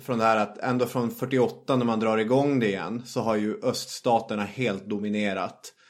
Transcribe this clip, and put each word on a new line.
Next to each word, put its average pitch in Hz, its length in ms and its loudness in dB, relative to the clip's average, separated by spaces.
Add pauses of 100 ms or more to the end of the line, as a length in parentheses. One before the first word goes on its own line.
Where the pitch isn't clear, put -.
från 123 180 -2
det 110 60 2
här, 110 120 6
att 104 200 0
ändå 123 280 0
från 120 260 0
fyrtioåtta 127 640 0
när 123 100 2
man 113 140 0
drar 110 180 2
igång 131 420 2
det 113 80 2
igen, 95 380 -4
så - 160 -4
har 110 140 2
ju 107 280 0
öststaterna 110 800 0
helt 101 460 -4
dominerat. 104 840 -4 (160)